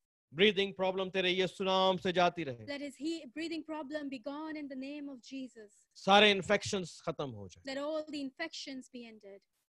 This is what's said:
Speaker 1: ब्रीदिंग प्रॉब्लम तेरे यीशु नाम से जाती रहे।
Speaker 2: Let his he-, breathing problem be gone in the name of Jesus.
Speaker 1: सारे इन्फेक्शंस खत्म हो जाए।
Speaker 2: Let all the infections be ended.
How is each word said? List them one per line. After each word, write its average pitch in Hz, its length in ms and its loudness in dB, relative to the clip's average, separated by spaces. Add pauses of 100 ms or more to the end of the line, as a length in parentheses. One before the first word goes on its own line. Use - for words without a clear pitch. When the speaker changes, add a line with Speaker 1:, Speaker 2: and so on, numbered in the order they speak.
(340)
Speaker 1:
ब्रीदिंग 196 400 4
प्रॉब्लम 185 360 0
तेरे 185 200 2
यीशु 185 340 0
नाम 190 320 4
से 185 160 0
जाती 175 320 4
रहे। 120 220 -8
Speaker 2:
Let 285 140 -6
his 285 160 -10
he-, 311 300 -6
breathing 320 380 -6
problem 302 440 -8
be 262 100 -8 (100)
gone 302 280 -8
in 294 120 -8
the 262 100 -10
name 285 300 -8
of 262 140 -12
Jesus. 247 640 -14 (100)
Speaker 1:
सारे 208 360 8
इन्फेक्शंस 196 760 0
खत्म 156 240 -4
हो 101 180 -12
जाए। - 260 -12
Speaker 2:
Let 285 100 -6
all 311 180 -4
the 302 220 -10
infections 269 720 -10
be 240 60 -12 (100)
ended. 202 280 -20 (360)